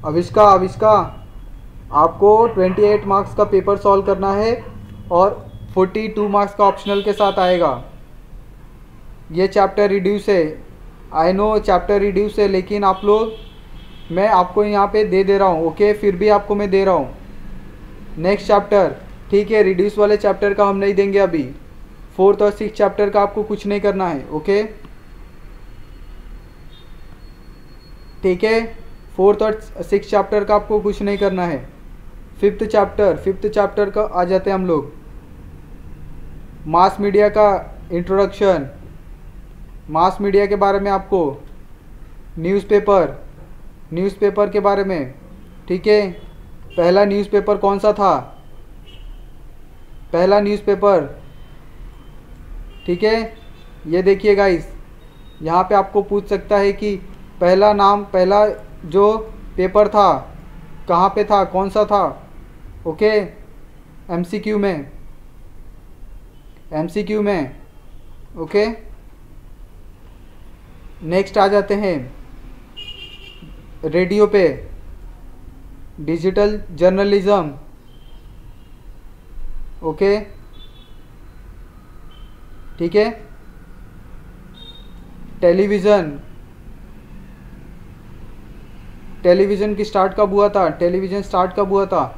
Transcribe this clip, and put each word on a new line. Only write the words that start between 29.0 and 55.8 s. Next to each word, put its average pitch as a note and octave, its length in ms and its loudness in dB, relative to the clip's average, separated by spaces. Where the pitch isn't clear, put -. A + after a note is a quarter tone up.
Fourth G3+ 240 6
और G#3+ 180 0
सिक्स G3 260 -2
chapter G3+ 340 2
का G#3 120 2
आपको G#3 260 0
कुछ G3+ 200 -2
नहीं G3+ 160 -2
करना F#3 280 0
है। C3+ 220 -6
Fifth G3+ 240 2
chapter, G3+ 520 2
fifth G3 300 -4
chapter G3+ 420 0
का G#3+ 140 -2
आ F3+ 200 -2
जाते F#3 260 0
हैं F#3+ 80 0
हम F#3 80 -2
लोग, D3+ 260 -2
Mass F3+ 320 4
media G3+ 300 4
का G#3 200 4
introduction, F3+ 800 0
Mass F3 320 2
media G3+ 240 2
के G3+ 120 0
बारे G3 220 2
में G3 120 -2
आपको, F#3+ 300 0
Newspaper, G3 800 2
न्यूज़पेपर G3 560 0
के G3+ 100 0
बारे G3+ 240 2
में, D#3+ 300 -4
ठीक F#3 200 -4
है? G#3 240 4
पहला F3+ 360 4
न्यूज़पेपर G3+ 520 0
कौन G3 220 0
सा G#3 140 4
था, G3 240 2
पहला F#3+ 260 4
न्यूज़पेपर, G3+ 680 2
ठीक F3 180 -2
है? A3 340 0
ये E3+ 160 2
देखिए G3 320 4
guys, F#3+ 320 2
यहाँ E3 220 2
पे G3 120 2
आपको G3 280 2